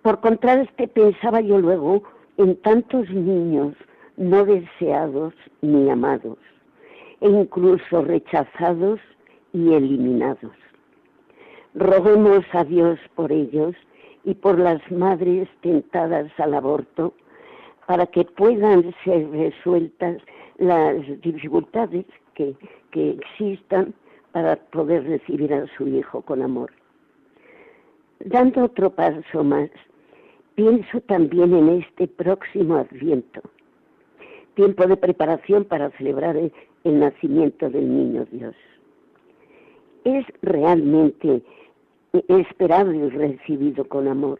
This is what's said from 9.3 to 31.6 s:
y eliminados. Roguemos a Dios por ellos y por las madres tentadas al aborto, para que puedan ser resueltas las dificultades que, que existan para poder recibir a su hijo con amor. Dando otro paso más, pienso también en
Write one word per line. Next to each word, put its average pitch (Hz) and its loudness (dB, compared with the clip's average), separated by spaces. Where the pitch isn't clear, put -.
y 165 2
eliminados. 127 -2
Roguemos 196 4
a 170 0
Dios 170 0
por 156 -4
ellos 151 -2
y 190 -4
por 190 2
las 170 2
madres 180 -2
tentadas 165 -4
al 151 -2
aborto, 147 -6
para 180 0
que 175 -2
puedan 202 2
ser 160 0
resueltas 165 -4
las 165 2
dificultades 165 -6
que, 139 -6
que 151 -4
existan 190 -6
para 160 -2
poder 156 -4
recibir 147 -6
a 143 -4
su 135 -8
hijo 131 -6
con 131 -6
amor. 127 -6
Dando 247 0
otro 196 0
paso 160 -4
más, 147 0
pienso 220 0
también 175 2
en 170 4